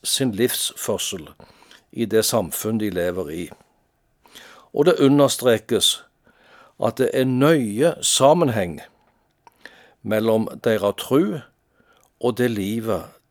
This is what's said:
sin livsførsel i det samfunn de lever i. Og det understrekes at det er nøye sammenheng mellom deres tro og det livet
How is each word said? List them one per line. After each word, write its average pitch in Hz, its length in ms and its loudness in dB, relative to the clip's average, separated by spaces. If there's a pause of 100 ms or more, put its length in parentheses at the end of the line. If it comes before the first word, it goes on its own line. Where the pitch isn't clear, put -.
sin 131 280 -2
livsførsel - 960 -4 (640)
i 117 120 -6
det 107 200 2
samfunn 107 560 -2
de 107 100 -2
lever 87 400 -4
i. 82 180 -10 (1200)
Og 147 120 2
det 170 160 2
understrekes 127 1080 2 (720)
at 113 200 -2
det 127 160 2
er 131 120 2
nøye 131 760 2
sammenheng 123 760 2 (1200)
mellom 110 440 0 (180)
deres 101 340 0
tro 165 420 0 (800)
og 117 180 -2
det 123 120 0
livet 107 600 -6 (200)